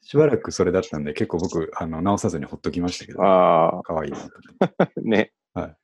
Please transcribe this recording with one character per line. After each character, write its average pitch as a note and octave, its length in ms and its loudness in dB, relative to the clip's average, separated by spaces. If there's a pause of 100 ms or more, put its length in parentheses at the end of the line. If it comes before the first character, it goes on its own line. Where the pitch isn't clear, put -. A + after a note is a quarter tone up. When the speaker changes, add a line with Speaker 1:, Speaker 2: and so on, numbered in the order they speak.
Speaker 1:
し - 160 -4
ば D3+ 100 6
ら B2+ 100 2
く - 140 -8
そ - 120 0
れ F2+ 80 2
だ F#2 80 2
っ F#2 40 -2
た - 160 -8
ん D2 40 -6
で、 D2 100 -8
結 - 140 -2
構 F2 120 -4
僕、 E2 360 -4
あ F2 120 -6
の、 D#2+ 140 -8
直 G2+ 160 0
さ G#2 120 -2
ず E2 100 -6
に C#2+ 60 -8
ほ - 120 -14
っ - 40 -18
と D#2+ 100 -6
き E2+ 80 -6
ま F2 100 -2
し - 100 -8
た - 60 -16
け - 80 -20
ど。 F#2 100 0
Speaker 2:
あ F2+ 560 6
あ。 - 40 -12
Speaker 1:
可 E2 140 -6
愛 D#2 120 -6
い - 20 -8
な - 80 -10
と - 60 -16
思 - 60 -20 (540)
っ - 80 -18
て。 - 40 -10
Speaker 2:
<laughs> - 40 -8
ね。 A2 320 0 (200)
Speaker 1:
は E2+ 160 -6
い。 D#2+ 140 -20